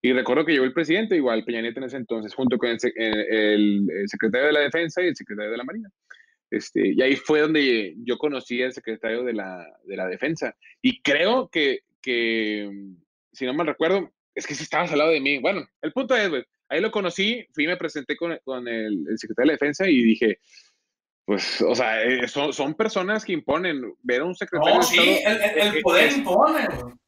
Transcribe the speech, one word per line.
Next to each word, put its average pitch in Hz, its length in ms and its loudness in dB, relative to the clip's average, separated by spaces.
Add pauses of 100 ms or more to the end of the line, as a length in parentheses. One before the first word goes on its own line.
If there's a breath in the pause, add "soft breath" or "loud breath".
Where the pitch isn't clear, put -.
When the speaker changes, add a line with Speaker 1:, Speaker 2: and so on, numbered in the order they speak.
Speaker 1:
y 127 140 2
recuerdo 127 320 0
que 165 60 0
llegó 135 120 2
el 131 80 0
presidente, 180 440 0
igual 117 280 0
Peña 117 160 -4
Nieto 117 200 -6
en 135 40 -10
ese 131 140 -10
entonces, 110 360 -6
junto 131 220 0
con 117 140 0
el 113 100 -2
se-, 123 160 -2
el, 110 180 0 (160)
el, 104 600 4
el 98 180 -4
secretario 110 380 0
de 151 80 4
la 147 60 4
Defensa 165 420 0
y 185 60 2
el 147 80 -2
secretario 104 340 -8
de 117 80 -6
la 123 60 -10
Marina. 196 260 -12 (600 soft breath)
Este, 104 440 0
y 127 80 2
ahí 135 140 4
fue 151 240 2
donde 131 580 2
yo 120 180 -4
conocí 127 460 -4
al 127 100 -2
secretario 113 500 -6
de 120 120 -2
la, 92 320 -8 (180)
de 95 120 -10
la 95 120 -4
Defensa, 135 480 -4 (240 soft breath)
y 127 220 0
creo 180 480 2
que, 143 300 0 (200)
que, 113 680 -2 (640)
si 131 100 -8
no 127 80 -4
mal 165 140 -2
recuerdo, 185 440 0 (240)
es - 120 -8
que 147 80 -8
sí 147 80 -8
estabas 160 300 -2
al 147 60 2
lado 156 120 4
de 156 100 2
mí. 139 200 0
Bueno, 170 220 -2 (200)
el 156 100 -4
punto 254 240 0
es, 208 140 2
güey, 135 120 -2 (280)
ahí 151 100 0
lo 214 100 0
conocí, 208 600 -2
fui 147 120 -2
y 156 40 0
me 180 80 0
presenté 151 400 -6
con, 170 280 -4
con 127 220 -8
el, 107 440 -4
el 110 80 -4
secretario 113 320 0
de - 20 2
la 143 60 -2
Defensa 147 300 0
y 131 140 6
dije, 110 360 4 (840 soft breath)
pues, 98 380 -2
o 101 140 4
sea, 113 260 0
eh, 123 240 0
son, 143 260 -2
son 147 220 -4
personas 214 500 -2
que - 80 -4
imponen. 156 480 0 (220)
Ver 123 200 0
a - 20 -2
un 180 100 -4
secretario 170 400 2
Speaker 2:
No, - 60 6
Speaker 1:
de 175 60 2
Speaker 2:
sí, 175 120 4 (120)
Speaker 1:
Estado 214 260 2
Speaker 2:
el, 208 60 -2
el, 208 160 0 (100)
el 156 80 0
Speaker 1:
es, 156 80 0
Speaker 2:
poder 185 240 6
Speaker 1:
es, 285 100 0
Speaker 2:
impone, 254 480 2
güey. - 280 -8 (120)